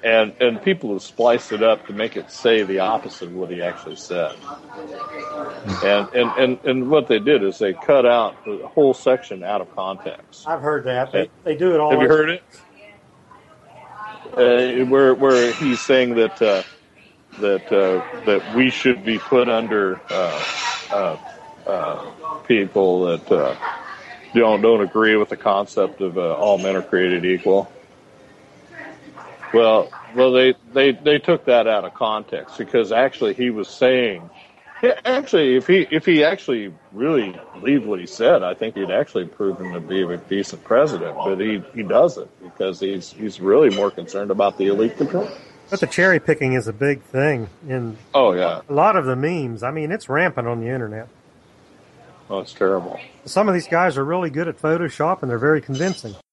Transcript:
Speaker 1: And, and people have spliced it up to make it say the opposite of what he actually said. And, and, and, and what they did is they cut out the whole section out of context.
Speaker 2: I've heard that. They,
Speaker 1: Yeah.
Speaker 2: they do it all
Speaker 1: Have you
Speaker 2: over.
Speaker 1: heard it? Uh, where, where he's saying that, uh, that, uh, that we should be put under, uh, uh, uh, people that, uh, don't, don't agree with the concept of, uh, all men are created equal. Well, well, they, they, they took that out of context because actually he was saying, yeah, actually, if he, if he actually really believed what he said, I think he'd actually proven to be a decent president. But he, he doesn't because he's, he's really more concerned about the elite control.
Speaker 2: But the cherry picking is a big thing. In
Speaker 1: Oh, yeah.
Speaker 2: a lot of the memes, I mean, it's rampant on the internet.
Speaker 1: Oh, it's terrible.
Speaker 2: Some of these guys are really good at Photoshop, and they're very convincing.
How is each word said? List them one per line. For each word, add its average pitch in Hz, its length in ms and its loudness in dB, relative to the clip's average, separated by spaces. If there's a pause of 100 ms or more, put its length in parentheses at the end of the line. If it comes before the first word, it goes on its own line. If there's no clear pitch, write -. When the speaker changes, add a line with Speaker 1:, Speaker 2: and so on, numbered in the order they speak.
Speaker 1:
And, 113 360 4
and 120 220 2
people 156 320 -2
have 95 80 -6
spliced 120 500 0
it 107 120 -2
up 110 240 2
to 104 60 -12
make 107 220 -4
it 101 140 -10
say 113 320 2
the 95 180 -2
opposite 95 500 -4
of 87 60 -16
what 90 140 -8
he 87 140 -8
actually 85 320 -10
said. 85 400 -6 (1500)
And, 101 300 2
and, 120 240 0
and, 127 260 0
and 127 280 -2
what 151 160 2
they 113 100 4
did 131 260 2
is - 140 -2
they 190 160 0
cut 139 320 2
out 117 300 2 (100)
the 101 220 -10
whole 139 260 2
section 127 500 -2
out 98 180 -4
of - 140 -12
context. - 720 -10
Speaker 2:
I've 156 140 -4
heard 143 220 -2
that. 127 280 -4
They, 98 120 0
Speaker 1:
Yeah. - 20 -2 (180)
Speaker 2:
they 156 120 -2
do 175 180 2
it 160 60 4
all 151 120 2
Speaker 1:
Have 147 100 4
you 151 40 4
Speaker 2:
over. 156 120 6
Speaker 1:
heard 156 120 2
it? 180 140 -6 (2500)
Uh, - 20 0
where, 131 300 6
where 123 380 4
he's 127 260 -2
saying 127 360 2
that, 113 240 0
uh, 98 220 2 (760)
that, 101 320 -2
uh, 92 320 2 (220)
that 104 300 0
we 127 140 2
should 123 340 -2
be 110 140 -2
put 123 320 2
under, 107 500 -2 (100)
uh, 85 340 -4 (480)
uh, 92 260 -2 (500)
uh, 85 440 -6 (360)
people 95 580 2
that, 85 260 -2
uh, 71 240 0 (800)
don't, 110 260 4
don't 113 200 6
agree 107 340 2
with 104 140 0
the 101 80 -8
concept 101 640 -2
of, 90 160 -4
uh, 85 180 -2
all 104 240 2
men 95 160 -2
are 92 80 -2
created 90 420 0
equal. 95 460 0 (1800)
Well, 110 360 4 (260)
well, 127 180 4
they, 127 220 4 (180)
they, 139 180 4
they 147 280 0
took 165 260 -2
that 117 220 4
out 104 180 0
of 87 80 -12
context 107 640 -6
because 113 340 -2
actually 120 420 0
he 123 180 -2
was 107 180 -6
saying, 117 600 0 (540)
yeah, 247 220 2
actually, 214 500 2
if 127 120 2
he, 180 240 4
if 156 140 -2
he 160 180 4
actually 123 500 -2 (180)
really 110 480 -2 (140)
believed 127 320 0
what 101 140 -4
he 87 60 -12
said, 117 380 2
I 90 100 -2
think 110 220 -8
he'd 95 160 -4
actually 101 340 -2
proven 92 480 -6
to 87 60 -8
be 82 220 -4
a 87 160 -4
decent 98 480 -6
president. 113 500 0
But 95 240 -4
he, 104 240 -2 (100)
he 117 100 -10
doesn't 117 460 2 (140)
because 92 380 -8
he's, 95 320 -6
he's 107 260 -10
really 110 300 6
more 98 220 0
concerned 98 400 -8
about 202 260 0
the 196 100 0
elite 214 300 0
control. 196 320 -2 (400)
Speaker 2:
But 196 100 -4
the - 80 -2
cherry 175 320 2
picking 139 340 0
is 117 140 -2
a 110 60 -8
big 139 300 -2
thing. 131 460 -2 (180)
In 120 300 -8 (160)
Speaker 1:
Oh, 123 200 4
yeah. 90 340 0
Speaker 2:
a 147 60 -8
lot 190 240 4
of 147 80 -2
the 131 100 -2
memes, 131 480 -4
I 127 80 -6
mean, 156 200 -6
it's 220 180 -10
rampant 139 380 0
on 120 120 -4
the 113 80 -6
internet. 113 400 -8 (1200)
Speaker 1:
Oh, 98 100 -4
it's 92 140 -12
terrible. 92 460 -2 (260)
Speaker 2:
Some 208 220 0
of 190 60 2
these 175 140 -2
guys 165 300 2
are 139 80 -2
really 170 240 -2
good 156 180 -4
at 156 140 -10
Photoshop, 165 600 -2
and 127 100 -4
they're 120 80 -2
very 143 220 2
convincing. 135 540 -6 (180)